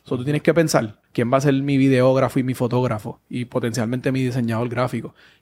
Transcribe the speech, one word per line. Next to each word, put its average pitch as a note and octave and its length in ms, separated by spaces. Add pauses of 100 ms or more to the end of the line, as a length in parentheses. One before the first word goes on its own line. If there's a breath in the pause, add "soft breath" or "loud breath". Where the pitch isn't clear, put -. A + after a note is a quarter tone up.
So, - 140
tú B2 80
tienes D3 180
que E3 120
pensar, D3+ 440 (140)
¿quién A#2+ 200
va C3+ 40
a C3+ 60
ser C#3+ 120
mi C#3 220
videógrafo C3 640
y B2+ 40
mi B2+ 120
fotógrafo? B2 760
Y B2 160
potencialmente A#2+ 680
mi C3 140
diseñador A#2+ 460
gráfico. B2 440 (280 soft breath)